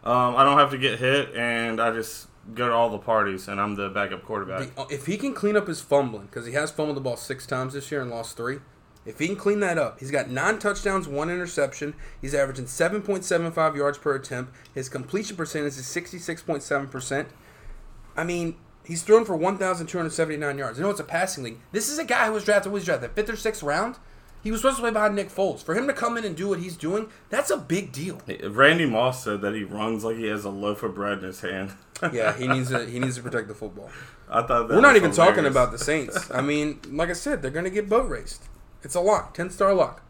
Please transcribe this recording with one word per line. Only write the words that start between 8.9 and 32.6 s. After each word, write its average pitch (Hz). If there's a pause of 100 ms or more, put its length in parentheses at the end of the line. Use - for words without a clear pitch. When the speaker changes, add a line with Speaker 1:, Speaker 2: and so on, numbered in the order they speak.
Speaker 2:
If 113
he 156
can 196
clean 202
that 175
up, 135
he's 135
got 139
nine 160
touchdowns, 190
one 147
interception. 151 (260)
He's 139
averaging 135
seven 180
point 196
seven 170
five 156
yards 143
per 143
attempt. 127 (200)
His 131
completion 196
percentage 151
is 127
sixty-six 170
point 147
seven 139
percent. 143 (880)
I 160
mean, 170 (300)
he's 170
thrown 220
for 196
one 185
thousand 180
two 180
hundred 160
seventy-nine 151
yards. 123
You 175
know, 202
it's -
a -
passing 170
league. 117 (140)
This 220
is 302
a 311
guy 240
who 214
was 208
drafted, 202
who 202
was 190
drafted, 131
fifth 214
or 226
sixth 220
round. 170 (460)
He 214
was 226
supposed 262
to 233
play 233
behind 214
Nick 196
Foles. 208
For 160
him 254
to 285
come 233
in 233
and 185
do 185
what 185
he's 170
doing, 208 (200)
that's 262
a -
big 165
deal. 151
Speaker 1:
Hey, -
Randy 143
Moss 123
said 104
that 104
he 107
runs 107
like 113
he 113
has 104
a 98
loaf 101
of 98
bread 101
in 95
his 92
hand. 95 (280)
<laughs> 156
Speaker 2:
Yeah, 110
he 123
needs 131